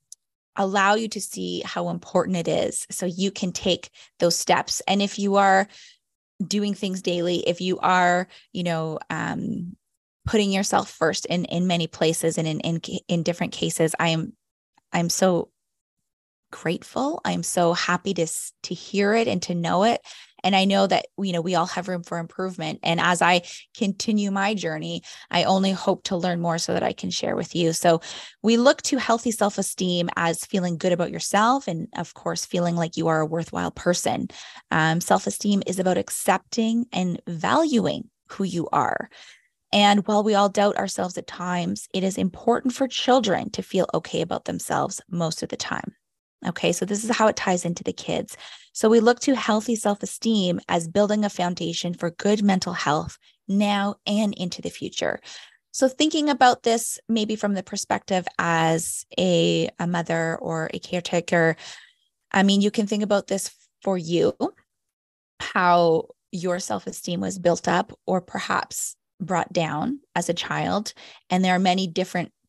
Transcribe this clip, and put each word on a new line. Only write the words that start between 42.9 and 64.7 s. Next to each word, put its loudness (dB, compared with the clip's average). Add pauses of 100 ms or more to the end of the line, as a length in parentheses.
to -6
feel 0
okay -2
about -4
themselves -4 (100)
most -4
of -8
the -8
time. -6 (520)
Okay, 0
so -2
this -4
is -2
how 4
it 0
ties 0
into -4
the -4
kids. -6 (380)
So 4
we 8
look 4
to 2
healthy 0
self-esteem 0
as 0
building 2
a 0
foundation -4
for -4
good 2
mental 2
health 0 (320)
now 0 (120)
and 0
into -8
the -6
future. -6 (500)
So 2
thinking 2
about 4
this 0 (100)
maybe 0
from -2
the -4
perspective -2 (120)
as 0 (120)
a, 2
a -2
mother -2
or -6
a -6
caretaker, 2 (720)
I 4
mean, 6
you 4
can -2
think -2
about 0
this -4 (300)
for -2
you, 2 (1040)